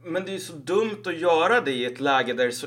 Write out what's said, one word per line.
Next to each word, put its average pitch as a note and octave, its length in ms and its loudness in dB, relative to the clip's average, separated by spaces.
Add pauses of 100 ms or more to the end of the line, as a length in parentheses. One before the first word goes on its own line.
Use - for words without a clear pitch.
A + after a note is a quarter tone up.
men F3+ 200 -4
det F#3+ 60 -10
är - 20 -6
ju F#3+ 80 -8
så - 160 -12
dumt G3 500 0
att E3+ 120 -4
göra F3 420 4
det C#3 120 -2
i B2 120 -2
ett B2 160 -6
läge C3 320 2
där B2 120 0
det B2 60 0
är - 0 -
så B2 160 -8